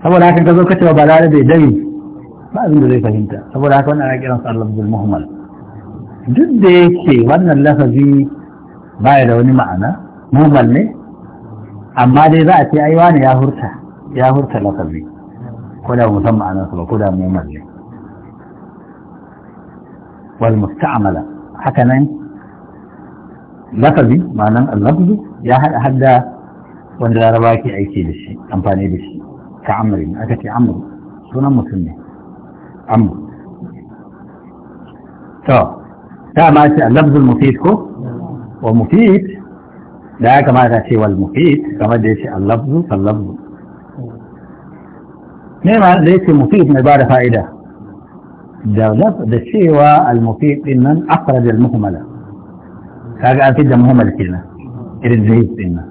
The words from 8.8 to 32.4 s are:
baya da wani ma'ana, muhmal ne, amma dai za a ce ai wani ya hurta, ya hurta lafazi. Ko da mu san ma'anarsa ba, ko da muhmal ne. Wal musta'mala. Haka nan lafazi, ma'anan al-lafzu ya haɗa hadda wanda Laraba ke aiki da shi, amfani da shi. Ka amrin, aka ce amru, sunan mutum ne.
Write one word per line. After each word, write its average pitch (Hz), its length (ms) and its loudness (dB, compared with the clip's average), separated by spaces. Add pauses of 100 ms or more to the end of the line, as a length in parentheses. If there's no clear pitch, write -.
baya 131 260 4
da 117 100 2
wani 127 160 4
ma'ana, 110 380 -2 (420)
muhmal 139 360 4
ne, 160 240 0 (1040)
amma 131 320 4
dai 160 160 4
za 170 80 4
a 156 160 4
ce 151 120 0
ai 151 140 0
wani 165 300 4
ya 131 120 4
hurta, 131 320 -2 (460)
ya 127 180 0
hurta 135 280 -2
lafazi. 82 440 -6 (840)
Ko 127 100 -4
da 120 120 2
mu 101 120 -2
san 110 160 0
ma'anarsa 95 400 -6
ba, 85 80 -8
ko 113 140 -6
da 104 120 0
muhmal 92 380 -4
ne. - 160 -18 (2750)
Wal 113 180 0
musta'mala. 101 680 -4 (400)
Haka 127 200 0
nan 131 220 2 (1700)
lafazi, 127 460 2 (140)
ma'anan 110 400 0
al-lafzu 160 440 0 (260)
ya 120 180 0
haɗa 143 200 -2
hadda 131 320 2 (880)
wanda 117 200 0
Laraba 113 360 2
ke - 160 -6
aiki 98 320 -6
da 80 80 -8
shi, - 260 -16 (140)
amfani 95 360 -4
da 90 80 -4
shi. - 260 -14 (420)
Ka 104 160 -4
amrin, 92 400 -4
aka 113 160 -6
ce - 120 -14
amru, 101 360 -4 (480)
sunan 135 240 -2
mutum 104 280 -6
ne. 78 120 -12 (920)